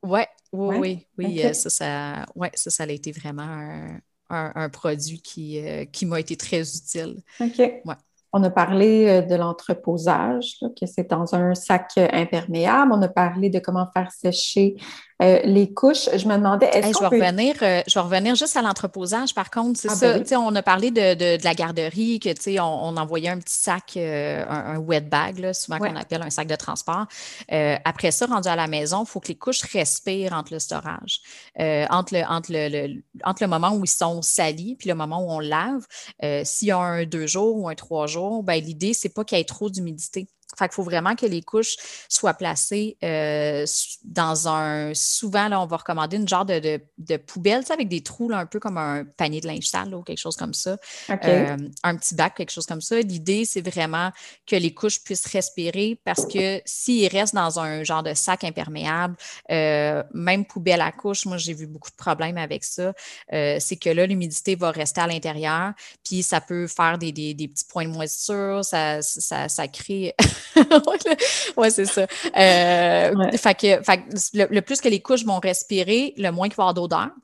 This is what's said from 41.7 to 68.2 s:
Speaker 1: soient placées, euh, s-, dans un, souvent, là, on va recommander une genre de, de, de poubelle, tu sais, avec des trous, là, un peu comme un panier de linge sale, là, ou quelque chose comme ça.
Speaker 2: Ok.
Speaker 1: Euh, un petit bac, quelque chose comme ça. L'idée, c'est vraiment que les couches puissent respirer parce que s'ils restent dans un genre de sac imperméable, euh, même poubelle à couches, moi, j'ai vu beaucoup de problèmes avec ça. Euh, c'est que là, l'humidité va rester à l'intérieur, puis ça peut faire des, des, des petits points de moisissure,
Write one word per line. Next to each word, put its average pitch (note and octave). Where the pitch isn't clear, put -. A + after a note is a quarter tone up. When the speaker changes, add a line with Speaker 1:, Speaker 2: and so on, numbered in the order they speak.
Speaker 1:
soient F3+
placées, G3+
euh, D3+
s-, -
dans E3
un, D3+
souvent, G#3
là, G3
on F3+
va E3
recommander E3
une G#3
genre F#3
de, F#3
de, D3+
de D#3+
poubelle, G3
tu B3+
sais, -
avec D4
des E3+
trous, -
là, A3
un F3
peu G#3
comme F#3+
un D3
panier D3+
de E3
linge D#3
sale, F#3
là, F#3+
ou F3
quelque E3
chose E3
comme E3
ça. F#3+
Speaker 2:
Ok. G3
Speaker 1:
Euh, E3
un F3
petit -
bac, D#3+
quelque F3
chose E3
comme D#3+
ça. A3+
L'idée, F#3+
c'est G3
vraiment E3+
que -
les E3+
couches -
puissent -
respirer F#3+
parce F3+
que F#3+
s'ils A3+
restent G3+
dans F3
un D#3
genre D#3+
de D#3
sac F3+
imperméable, D#3+
euh, D3+
même F#3
poubelle F3
à E3
couches, G3+
moi, F#3
j'ai E3
vu D#3
beaucoup D3+
de -
problèmes E3
avec D#3
ça. F3+
Euh, D3
c'est F3+
que E3
là, E3+
l'humidité F#3
va F3
rester D3+
à E3+
l'intérieur, D#3+
puis F#3
ça E3+
peut F3
faire E3
des, E3
des, D3+
des D3
petits C#3+
points E3+
de D#3+
moisissure, G3